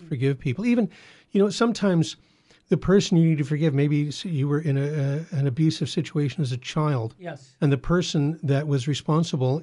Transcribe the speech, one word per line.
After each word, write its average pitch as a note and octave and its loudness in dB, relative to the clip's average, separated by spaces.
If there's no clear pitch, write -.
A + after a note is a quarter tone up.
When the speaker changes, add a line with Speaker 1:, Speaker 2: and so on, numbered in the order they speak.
Speaker 1:
forgive C3+ -2
people. C#3+ -4
Even, A#3+ 2
you G3 4
know, G#3 4
sometimes G3 0
the F3+ 2
person F#3 2
you E3 6
need D#3 2
to D3 0
forgive, D3+ 0
maybe D3 2
s-, - -10
you D3 -2
were C#3+ 0
in D3+ 0
a, C#3 -2
a, D#3+ -2
an C#3 0
abusive D#3 0
situation D3 -2
as B2+ -2
a B2+ -4
child. C3 -2
Speaker 2:
Yes. E3 -14
Speaker 1:
And C#3+ 2
the C3 0
person E3 0
that C#3 0
was C#3 0
responsible D3+ 0